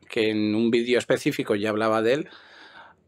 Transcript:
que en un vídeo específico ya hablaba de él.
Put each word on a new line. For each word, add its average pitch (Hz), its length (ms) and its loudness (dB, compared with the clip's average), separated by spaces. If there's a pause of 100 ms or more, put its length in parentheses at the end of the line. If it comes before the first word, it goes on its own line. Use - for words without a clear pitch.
(100)
que 110 200 0
en 107 260 0
un 117 160 2
vídeo 120 260 2
específico 127 560 -2
ya 104 160 -2
hablaba 110 320 0
de 117 120 2
él. 156 140 -4 (800)